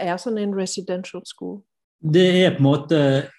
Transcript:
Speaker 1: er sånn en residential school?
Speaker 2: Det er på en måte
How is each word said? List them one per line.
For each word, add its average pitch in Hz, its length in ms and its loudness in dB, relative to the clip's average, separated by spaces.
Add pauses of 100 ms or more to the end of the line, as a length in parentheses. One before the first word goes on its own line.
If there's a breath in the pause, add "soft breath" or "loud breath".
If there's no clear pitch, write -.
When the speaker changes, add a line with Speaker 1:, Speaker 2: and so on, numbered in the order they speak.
Speaker 1:
er 180 140 -4
sånn 220 220 -6
en 202 160 -4
residential 185 680 -8
school? - 380 -14 (400)
Speaker 2:
Det 180 420 4
er 175 60 4
på 180 80 -4
en 139 60 2
måte 143 720 2